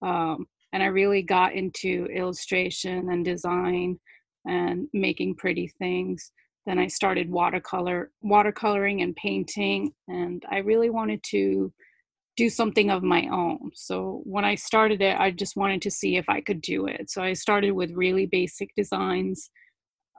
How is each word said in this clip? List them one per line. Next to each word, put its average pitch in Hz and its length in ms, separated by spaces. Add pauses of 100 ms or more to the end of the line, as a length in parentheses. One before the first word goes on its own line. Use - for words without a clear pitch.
Um, 170 440 (240)
and 190 120
I 190 40
really 196 360
got 185 300
into 185 600
illustration 185 960
and 175 160
design 180 760 (480)
and 175 460
making 190 420
pretty 175 320 (120)
things. 180 520 (360)
Then 190 100
I 190 100
started 185 420
watercolor, 180 800 (120)
watercoloring 208 800
and 175 140
painting, 196 800 (140)
and 180 440
I 190 60
really 220 320
wanted 214 420
to 196 400 (640)
do 233 140
something 214 400
of 185 120
my 180 300
own. - 420
So 185 500
when 202 200
I 202 120
started 214 460
it, 190 180
I 190 120
just 185 240
wanted 196 280
to 202 80
see 190 260
if 180 100
I - 140
could 180 200
do 185 240
it. - 240
So 185 140
I 185 100
started 202 380
with 185 200
really 185 340
basic 185 500
designs 190 760 (680)